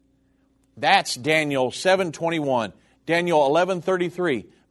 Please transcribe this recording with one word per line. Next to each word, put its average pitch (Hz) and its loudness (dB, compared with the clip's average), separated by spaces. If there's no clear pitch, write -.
That's 165 2
Daniel 143 0
seven 185 0
twenty-one, 143 -2
Daniel 165 2
eleven 170 2
thirty-three, 175 -2